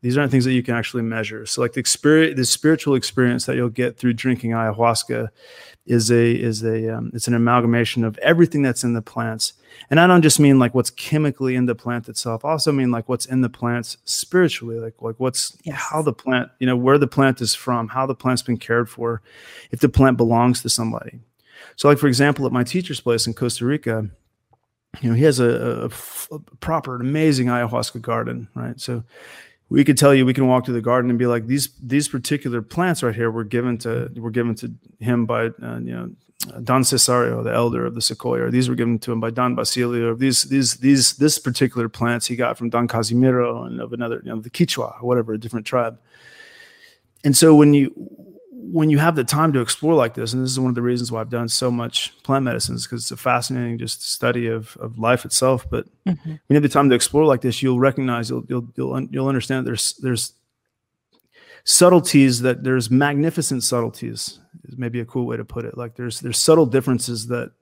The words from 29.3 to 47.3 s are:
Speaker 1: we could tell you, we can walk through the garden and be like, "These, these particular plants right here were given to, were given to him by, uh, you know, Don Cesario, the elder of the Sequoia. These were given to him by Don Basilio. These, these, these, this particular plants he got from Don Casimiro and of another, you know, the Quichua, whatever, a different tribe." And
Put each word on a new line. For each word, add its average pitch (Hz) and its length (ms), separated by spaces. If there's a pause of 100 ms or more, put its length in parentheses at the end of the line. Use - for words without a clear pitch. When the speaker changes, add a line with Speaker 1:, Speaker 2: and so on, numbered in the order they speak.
Speaker 1:
we 143 160
could 135 140
tell 143 160
you, 131 100
we 127 80
can 131 140
walk 127 180
through 127 100
the 117 60
garden 120 300
and 120 80
be 123 80
like, 117 220
"These, 139 220 (120)
these 135 240
particular 127 560
plants 170 400
right 120 100
here 117 200
were 113 100
given 120 360
to, 120 360
were 117 160
given 117 240
to 113 180 (280)
him 120 260
by, 117 200
uh, 120 360
you 120 100
know, 120 180 (520)
Don 127 220
Cesario, 120 580
the 113 100
elder 120 320
of 120 120
the 117 40
Sequoia. 120 480
These 123 200
were 123 80
given 117 240
to - 100
him 117 80
by 113 120
Don 123 260
Basilio. 120 580
These, 127 300
these, 135 300
these, 135 420
this 147 240
particular 120 480
plants 120 380
he 123 100
got 120 200
from 120 140
Don 120 160
Casimiro 120 800
and 120 160
of 120 120
another, 120 320
you 123 60
know, 113 100
the 117 100
Quichua, 117 520
whatever, 120 300
a 107 60
different 113 280
tribe." 117 320 (1300)
And 139 120